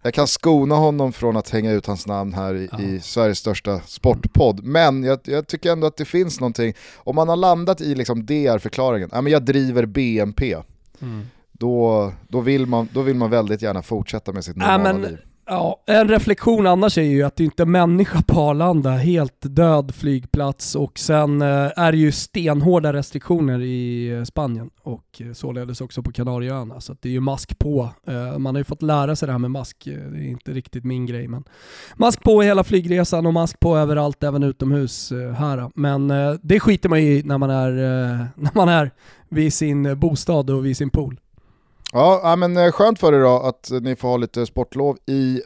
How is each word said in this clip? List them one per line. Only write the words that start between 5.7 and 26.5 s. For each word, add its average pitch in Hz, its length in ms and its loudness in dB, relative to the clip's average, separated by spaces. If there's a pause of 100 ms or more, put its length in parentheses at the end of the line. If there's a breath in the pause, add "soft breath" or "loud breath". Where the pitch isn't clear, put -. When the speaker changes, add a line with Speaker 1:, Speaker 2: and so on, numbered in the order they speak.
Speaker 1:
ändå 160 160 0
att 151 100 -4
det 151 80 -8
finns 175 340 -2
någonting. 117 340 -2 (240 loud breath)
Om 135 180 -8
man 160 140 2
har 170 60 2
landat 175 460 2
i 147 140 -2
liksom, 117 300 -4
det 147 220 0
är 113 120 2
förklaringen. 113 540 -2
Ja, 123 80 -2
men 143 100 0
jag 147 140 4
driver 127 400 2
B 113 340 -2
M 104 140 -2
P. 117 220 -2 (460)
Speaker 2:
Mm. 113 240 -10 (260 soft breath)
Speaker 1:
Då, 117 600 0 (160)
då 123 120 -4
vill 131 260 2
man, 117 280 0
då 131 80 -2
vill 135 140 0
man 117 140 0
väldigt 107 320 0
gärna 98 200 -4
fortsätta 107 500 -6
med 92 140 -8
sitt 85 120 -12
Speaker 2:
Ja, 190 200 2
Speaker 1:
normala 190 160 2
Speaker 2:
men 190 80 -4
Speaker 1:
liv. 165 160 -8 (360)
Speaker 2:
Ja, 170 340 -4
en 214 200 6
reflektion 214 600 2
annars 185 300 4
är 160 40 4
ju 143 220 4
att 143 120 -2
det 170 80 0
inte 160 200 0
är 165 40 2
människa 175 540 4
på - 200 4
Arlanda, 147 500 2
helt 147 500 0
död 139 540 2
flygplats, 139 800 -2
och 147 240 -4
sen, 147 420 2
eh, 143 60 2 (280)
är 165 160 2
det 160 60 2
ju 151 140 4
stenhårda 156 840 0
restriktioner 139 680 -2
i, 120 480 -4
eh, 120 140 -6
Spanien 120 460 -6 (140)
och, - 380 -14
eh, 120 120 -14
således 123 480 -10
också 123 220 -10
på - 80 -6
Kanarieöarna. 123 680 -6